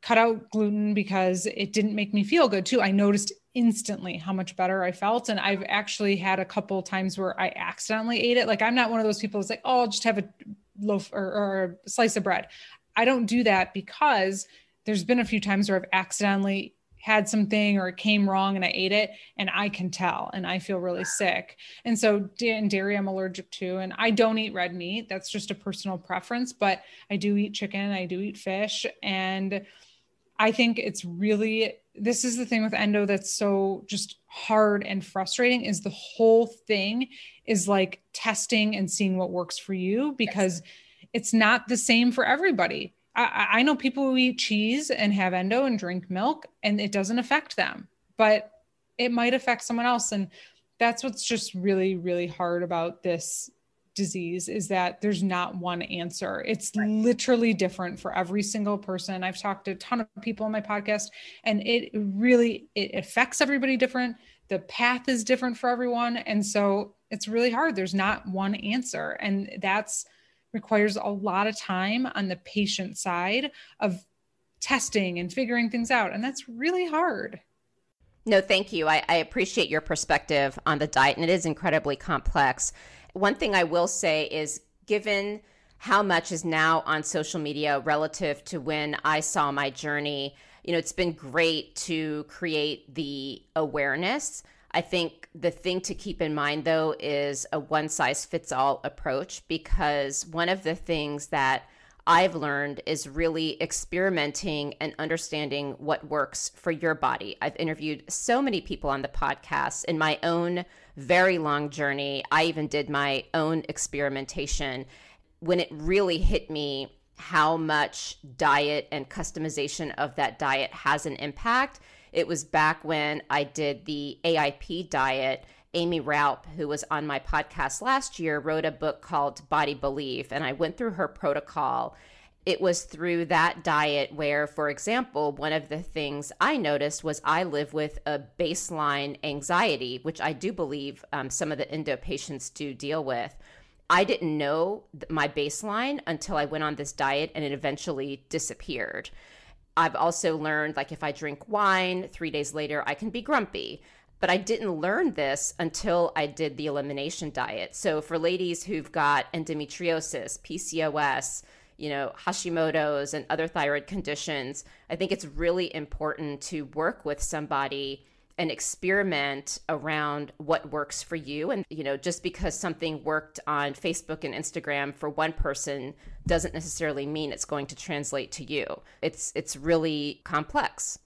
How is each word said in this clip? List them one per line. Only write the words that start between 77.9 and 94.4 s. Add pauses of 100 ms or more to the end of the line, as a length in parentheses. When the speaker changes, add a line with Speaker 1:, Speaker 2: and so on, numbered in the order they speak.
Speaker 2:
No,
thank
you.
I,
I
appreciate
your
perspective
on
the
diet,
and
it
is
incredibly
complex. (420)
One
thing
I
will
say
is, (240)
given (360)
how
much
is
now
on
social
media
relative
to
when
I
saw
my
journey, (300)
you
know,
it's
been
great
to
create
the (140)
awareness. (280)